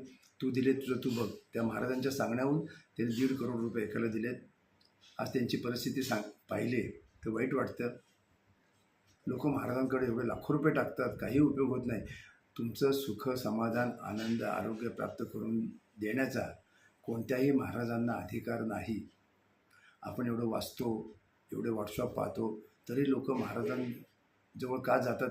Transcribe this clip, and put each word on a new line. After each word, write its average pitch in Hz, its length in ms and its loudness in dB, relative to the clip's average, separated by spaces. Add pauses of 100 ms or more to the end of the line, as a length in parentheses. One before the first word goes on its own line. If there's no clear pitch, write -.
(420)
"तू 131 100 0
दिले 127 220 6
तुझं 127 300 -2
तू 131 60 0
बघ." 113 200 0 (240)
त्या 117 100 0
महाराजांच्या 127 480 0
सांगण्याहून 127 540 2
त्यांनी - 500 -4
दीड 127 220 2
करोड 120 220 -2
रुपये 113 240 0
एकाला 113 240 0
दिलेत. 113 280 -2 (840)
आज 123 120 -4
त्यांची 120 280 2
परिस्थिती 120 440 0
सांग, 113 200 0 (280)
पाहिली 113 420 0
तर - 380 -10
वाईट 120 240 0
वाटतं. 120 360 0 (1400)
लोक 127 200 0
महाराजांकडे 131 580 0
एवढे 117 220 0
लाखो 110 260 -2
रुपये 151 200 6
टाकतात, 123 480 0
काही 113 180 2
उपयोग 131 380 4
होत 117 100 -4
नाही. 110 140 -2 (560)
तुमचं 117 340 2
सुख, 131 420 -2
समाधान, 117 580 0
आनंद, 110 520 -2
आरोग्य 107 460 -2
प्राप्त 107 340 -4 (100)
करून 113 320 -2 (340)
देण्याचा 120 540 0 (500)
कोणत्याही 127 480 2
महाराजांना 117 640 2
अधिकार 117 480 -4
नाही. 104 480 -2 (920)
आपण 113 260 -4
एवढं 117 180 0
वाचतो, 110 720 -2 (340)
एवढे 113 160 -2
WhatsApp 110 380 -2
पाहतो, 110 600 -2 (200)
तरी 135 200 2
लोक 131 220 2
महाराजांजवळ 123 1500 -4
का 127 180 6
जातात 123 320 2